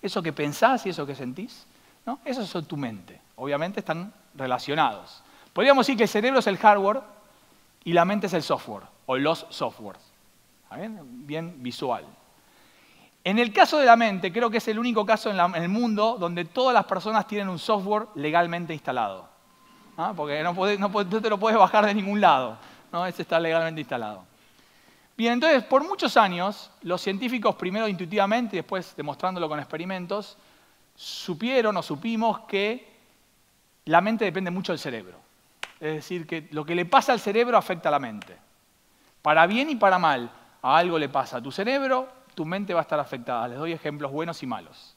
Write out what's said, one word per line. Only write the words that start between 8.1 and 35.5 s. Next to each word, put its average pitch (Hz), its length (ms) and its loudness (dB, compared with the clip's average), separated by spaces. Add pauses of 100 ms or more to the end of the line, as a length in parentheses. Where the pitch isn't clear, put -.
es 180 80 -4
el 165 80 0
software, 113 400 -4 (240)
o 131 100 0
los 151 320 0
softwares. 110 540 -10 (640)
¿Está - 120 -18
bien? 202 240 -12 (260)
Bien 165 360 -8
visual. 123 420 -6 (1200)
En 196 140 2
el 240 120 2
caso 320 280 6
de 277 80 6
la 233 100 12
mente, 196 340 0
creo 233 200 0
que 226 80 0
es 220 100 -6
el 220 100 -2
único 226 280 -2
caso 220 240 0
en 196 80 -4
la, 175 80 4
en 175 160 -2
el 170 80 -2
mundo 220 500 0
donde 175 240 -4
todas 254 300 0
las 202 100 6
personas 202 420 -2
tienen 208 220 -4
un 180 100 -6
software 214 580 -2
legalmente 170 580 0
instalado. 113 520 -4 (680)
¿Ah? 180 180 -4
Porque 151 280 -4
no 175 120 -2
podés, 196 240 0
no 196 140 -2
podés, 202 180 0
no 220 120 -2
te 226 80 0
lo 202 80 0
podés 220 180 2
bajar 208 300 6
de 202 80 2
ningún 208 260 0
lado, 131 380 4 (340)
¿no? 175 140 -2
Ese 175 160 -8
está 165 180 0
legalmente 165 400 -2
instalado. 107 440 -8 (920)
Bien, 233 160 2
entonces, 262 320 4
por 277 180 4
muchos 330 360 0
años, 190 520 0 (120)
los 175 180 -2
científicos, 214 540 -2
primero 202 340 -4
intuitivamente 202 680 -2
y 180 40 -2
después 170 360 -8
demostrándolo 160 540 -6
con 151 100 -4
experimentos, 180 800 -8 (580)
supieron 220 840 -2
o 165 40 -4
supimos 220 580 -2
que 208 460 -4 (1000)
la 165 160 6
mente 220 240 0
depende 185 240 -2
mucho 185 220 -4
del 190 60 -4
cerebro. 98 380 -10 (640)